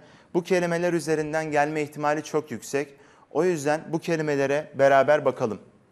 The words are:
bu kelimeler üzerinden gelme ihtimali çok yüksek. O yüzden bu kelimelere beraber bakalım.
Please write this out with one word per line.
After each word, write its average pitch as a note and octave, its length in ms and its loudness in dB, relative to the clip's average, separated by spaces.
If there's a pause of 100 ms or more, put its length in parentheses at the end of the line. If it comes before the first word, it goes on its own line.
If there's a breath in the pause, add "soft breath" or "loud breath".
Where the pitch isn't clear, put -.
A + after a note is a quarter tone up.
(340 loud breath)
bu F3 80 0
kelimeler F3 500 0
üzerinden D#3 580 -2
gelme D3 320 0
ihtimali D3 420 -4
çok D#3 260 -4
yüksek. C#3 440 -6 (360 soft breath)
O D#3 140 -2
yüzden D#3 440 0
bu D3+ 100 -2
kelimelere D3 760 -2
beraber C#3 500 6
bakalım. B2 360 -2 (320)